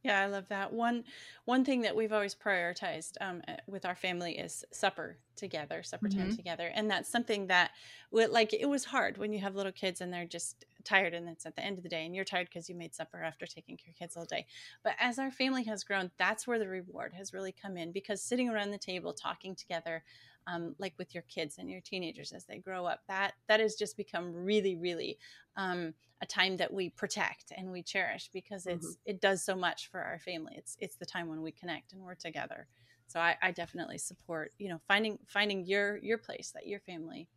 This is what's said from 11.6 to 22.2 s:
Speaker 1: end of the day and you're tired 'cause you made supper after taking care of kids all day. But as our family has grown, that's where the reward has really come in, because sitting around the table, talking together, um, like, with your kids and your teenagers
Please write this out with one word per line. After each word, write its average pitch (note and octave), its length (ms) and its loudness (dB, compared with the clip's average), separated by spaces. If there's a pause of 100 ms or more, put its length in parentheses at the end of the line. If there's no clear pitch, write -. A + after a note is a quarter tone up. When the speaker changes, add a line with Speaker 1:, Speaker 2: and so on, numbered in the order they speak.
Speaker 1:
end G3 140 -2
of F3 40 -12
the E3+ 80 -10
day D#3+ 160 -2
and F3 80 -6
you're F#3+ 100 0
tired F3+ 260 0
'cause E3+ 180 -10
you F3+ 80 -10
made E3+ 180 -10
supper - 280 -8
after D#3+ 220 -6
taking F3 320 -14
care - 140 -20
of - 60 -20
kids F3 200 -10
all E3 80 -8
day. - 220 -4 (380)
But G#3+ 160 2
as B3 180 2
our C4+ 140 -2
family C4 320 2
has G#3+ 180 -2
grown, F#3+ 340 0
that's G3 300 2
where A#3+ 140 2
the G3 80 0
reward F3+ 460 -6
has F#3+ 180 -10
really F#3+ 200 -4
come G3 240 -8
in, E3+ 140 -4
because G3 320 -4
sitting B3 260 2
around G#3 220 0
the G3+ 80 -4
table, F3 340 -4
talking - 440 -6
together, E3 480 -4 (420)
um, E3+ 320 -2
like, F#3+ 180 -4
with - 160 -8
your F3 120 -6
kids D#3 340 -6
and F3 100 -8
your F#3 120 -8
teenagers F3+ 520 -6